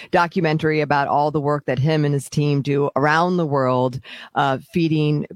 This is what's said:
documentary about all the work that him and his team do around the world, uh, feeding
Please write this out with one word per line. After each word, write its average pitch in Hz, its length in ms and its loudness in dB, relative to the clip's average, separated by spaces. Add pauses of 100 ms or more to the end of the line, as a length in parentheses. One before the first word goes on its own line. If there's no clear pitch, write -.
(100)
documentary 156 680 0
about 143 280 0
all 143 220 2
the 147 100 -2
work 147 260 -2
that 151 120 -2
him 151 260 2
and 143 80 0
his 139 160 -4
team 147 340 0
do 143 340 0
around 160 400 2
the 170 100 0
world, 127 540 0 (340)
uh, 135 240 0 (140)
feeding 151 640 0